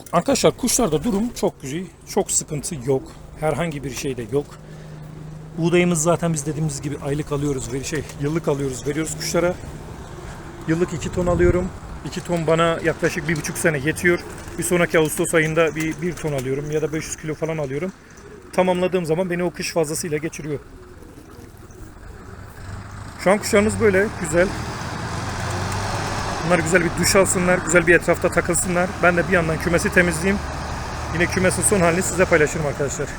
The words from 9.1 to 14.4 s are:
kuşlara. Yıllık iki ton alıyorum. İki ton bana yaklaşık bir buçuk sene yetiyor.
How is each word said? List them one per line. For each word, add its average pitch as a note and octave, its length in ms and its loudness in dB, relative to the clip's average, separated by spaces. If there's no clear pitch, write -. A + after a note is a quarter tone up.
kuşlara. F3 380 0
Yıllık E3+ 240 0
iki F3 200 -6
ton F3+ 140 0
alıyorum. F3 420 4
İki D#3+ 180 -8
ton E3+ 220 0
bana E3 380 4
yaklaşık D#3 440 0
bir E3+ 80 2
buçuk D#3+ 220 -4
sene D#3 200 2
yetiyor. E3 400 2